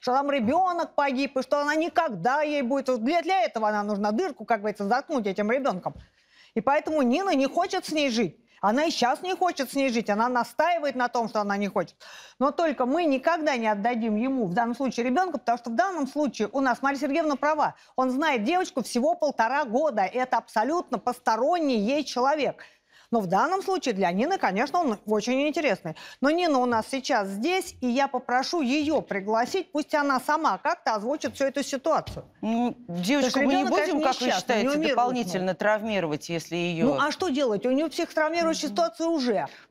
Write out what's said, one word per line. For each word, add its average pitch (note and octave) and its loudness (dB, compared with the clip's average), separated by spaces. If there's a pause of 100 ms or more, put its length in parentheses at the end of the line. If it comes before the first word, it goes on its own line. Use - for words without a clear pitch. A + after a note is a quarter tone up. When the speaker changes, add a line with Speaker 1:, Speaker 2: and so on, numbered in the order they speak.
Speaker 1:
что B3 -2
там C#4 2
ребёнок D#4+ 0
погиб, C#4 0
и C4 0
что D4 0
она D4 0
никогда D4+ 2
ей D4 0
будет. C4+ 0
Вот B3 0
для, E4 2
для F#4 2
этого A3 0
она G#3 2
нужна G#3 0
дырку, C#4 -2
как A3 0
говорится, G#3 -4
заткнуть B3 0
этим G#3 0
ребёнком. A#3 -2 (640)
И A3+ 2
поэтому D4+ 2
Нина D#4+ 2
не C4+ 2
хочет F4+ -2
с - -8
ней D4 2
жить. G#3+ -2 (240)
Она A#3+ 2
и E4+ 0
сейчас B3 0
не F#4 -2
хочет E4+ -2
с - -14
ней C4+ 2
жить, A3+ -2
она A3 2
настаивает D4 0
на B3 0
том, A#3 -2
что G#3+ -2
она G3+ -2
не G3+ -2
хочет. F#3 -2 (460)
Но C4+ 4
только D4 0
мы D#4+ 2
никогда D4+ 2
не A3+ 0
отдадим G#3+ 0
ему, B3 0
в E3+ -4
данном A#3 0
случае, A#3+ -2
ребёнка, D4+ 0
потому A#3 0
что - -10
в A3+ -4
данном E4+ 0
случае C4+ -2
у C#4 -2
нас B3 0
Марья C#4 0
Сергеевна D4 0
права. C#4+ 0 (220)
Он C4 2
знает C4 0
девочку E4 0
всего C#4 0
полтора C#4 0
года. A#3+ 0
Это B3 0
абсолютно B3 0
посторонний B3+ 0
ей C4 2
человек. C4 0 (460)
Но A#3 2
в F#3+ -2
данном E4+ 2
случае F#4 0
для F#3 2
Нины, C#4 2
конечно, B3+ 0
он B3 0
очень B3 0
интересный. B3+ -2 (240)
Но C4 2
Нина D#4+ 2
у B3 2
нас A3+ 0
сейчас B3+ -2
здесь, D#4 -2
и B3+ -4
я C4 2
попрошу B3+ -2
её C#4+ 0
пригласить, A3+ -2
пусть D4 -2
она C#4+ 2
сама D4 0
как-то C#4 -2
озвучит A#3+ -4
всю C#4 -2
эту C#4 -2
ситуацию. C4+ -2 (160)
Speaker 2:
Ну, A#3 0
Speaker 1:
Потому - -10
Speaker 2:
девочку B3+ 2
Speaker 1:
что - 0
Speaker 2:
мы C#4+ 4
не C4+ 4 (120)
Speaker 1:
ребёнок, - -2
Speaker 2:
будем, D#4 2
Speaker 1:
конечно, D#4 0
Speaker 2:
как - -4
вы B3 0
Speaker 1:
несчастный, A3 0
не G#3 2
Speaker 2:
считаете, A#3+ 2 (100)
Speaker 1:
умирует, D4+ 2
Speaker 2:
дополнительно A3+ 0
Speaker 1:
ну. - -4
Speaker 2:
травмировать, G3+ 0
если E3 -4
её F3 0 (120)
Speaker 1:
Ну, C4 -2
а D4 0
что F#4 -2
делать? B3 0
У B3 0
неё D4 0
психотравмирующая D#4+ -2
ситуация E4 -2
уже B3 0 (240)